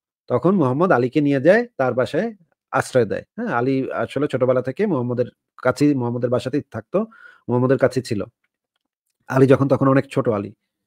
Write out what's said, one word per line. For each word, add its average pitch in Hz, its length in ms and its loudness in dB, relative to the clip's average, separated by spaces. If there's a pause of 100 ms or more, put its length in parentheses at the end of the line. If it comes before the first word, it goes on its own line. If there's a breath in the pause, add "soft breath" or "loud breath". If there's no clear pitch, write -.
(260)
তখন 165 280 0
মোহাম্মদ 156 380 2
আলীকে 127 280 0
নিয়ে 143 200 2
যায়, 202 260 4 (100)
তার 127 180 0
বাসায় 165 400 -2 (360)
আশ্রয় 131 340 0
দেয়। 98 200 -6 (120)
হ্যাঁ, 233 120 -8
আলী 131 420 -2
আসলে 117 380 -4
ছোটবেলা 127 340 0
থেকে 135 240 -4
মোহাম্মদের 123 400 -2 (300)
কাছেই, 147 380 0
মোহাম্মদের 120 360 -4
বাসাতেই 127 400 -4
থাকতো, - 300 -6 (480 soft breath)
মোহাম্মদের 123 300 2
কাছেই 131 240 0
ছিল। 104 220 -6 (1040)
আলী 131 180 4
যখন, 135 220 4
তখন 135 200 2
অনেক 135 220 2
ছোট 131 180 -2
আলী। 104 240 -2 (340)